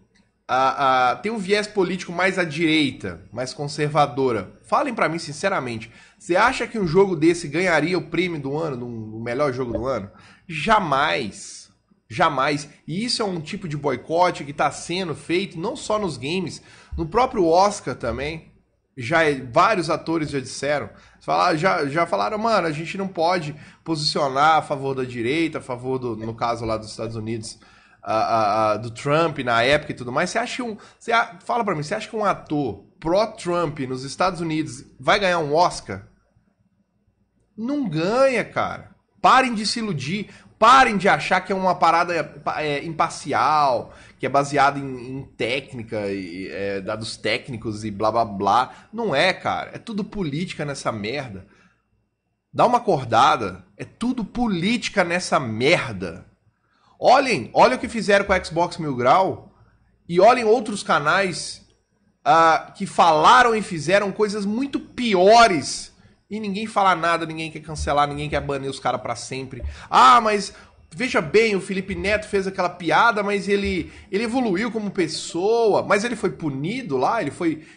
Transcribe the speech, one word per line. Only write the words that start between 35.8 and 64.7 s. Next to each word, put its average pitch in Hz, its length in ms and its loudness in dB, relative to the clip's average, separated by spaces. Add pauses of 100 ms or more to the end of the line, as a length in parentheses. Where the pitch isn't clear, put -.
Não 262 320 -4
ganha, 208 580 2
cara. - 520 -6 (240)
Parem 240 340 6
de 208 120 -4
se 233 140 -4
iludir. 185 500 -6 (280)
Parem 240 380 6
de 185 100 0
achar 180 360 2
que - 100 -6
é - 20 0
uma 185 200 0
parada, 170 400 2 (420)
é, 147 260 -2
imparcial, 147 1120 0 (260)
que - 60 -6
é 127 40 -4
baseada 139 500 2
em, 131 400 -10
em 135 40 -10 (140)
técnica, 117 760 -4
e, 92 400 -8
é, 98 300 -6
dados 110 380 -8
técnicos 113 680 -6
e 107 60 -6
blá, 107 200 0
blá, 117 140 2
blá. 101 480 0 (180)
Não 214 240 -4
é, 175 200 2
cara. 90 400 -6
É - 40 -14
tudo 214 240 -8
política 170 600 -6
nessa 139 260 -6
merda. 110 560 -8 (1080)
Dá 147 120 2
uma 240 140 4
acordada. 127 880 2 (100)
É - 80 -14
tudo 240 400 -6
política 202 800 -2
nessa 175 340 -2
merda. 113 840 -2 (760)
Olhem, 226 540 4
olhem 226 240 6
o 254 40 -10
que 262 80 -6
fizeram 196 360 2
com 202 80 0
a 185 100 2
Xbox 170 360 -2
Mil 147 180 -4
Grau 143 560 2 (560)
e 175 100 2
olhem 233 260 8
outros 214 380 2
canais, 170 840 0 (560)
ah, 160 500 4
que 190 120 -8
falaram 196 680 6
e 220 60 0
fizeram 185 500 0
coisas 208 360 -2
muito 254 340 -4